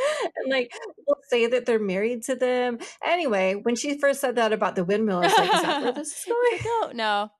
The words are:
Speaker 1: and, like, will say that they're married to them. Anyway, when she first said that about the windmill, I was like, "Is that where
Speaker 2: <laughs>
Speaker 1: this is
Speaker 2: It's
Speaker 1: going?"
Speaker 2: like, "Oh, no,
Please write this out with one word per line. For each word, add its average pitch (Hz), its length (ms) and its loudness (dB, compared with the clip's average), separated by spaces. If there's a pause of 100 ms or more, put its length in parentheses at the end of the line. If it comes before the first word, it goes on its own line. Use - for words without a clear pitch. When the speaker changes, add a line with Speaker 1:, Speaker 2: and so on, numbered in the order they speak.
(380)
Speaker 1:
and, 262 140 -4
like, 254 200 -2 (360)
will 285 100 2 (120)
say 233 180 2
that 233 180 0
they're 226 140 2
married 214 440 -2
to 262 120 -2
them. 247 440 0 (260)
Anyway, 214 500 2
when 233 200 0
she 285 240 -4
first 277 220 2
said 247 160 0
that 220 160 2
about 208 220 0
the 185 100 0
windmill, 202 340 0
I 180 60 4
was 453 140 6
like, 359 140 4
"Is 349 80 4
that 311 180 0
where - 120 -2
Speaker 2:
<laughs> - 20 -14
Speaker 1:
this 294 160 -8 (100)
is - 80 -14
Speaker 2:
It's - 0 -
Speaker 1:
going?" 480 240 2
Speaker 2:
like, - 140 -4
"Oh, 453 300 -2
no, 214 340 -2 (100)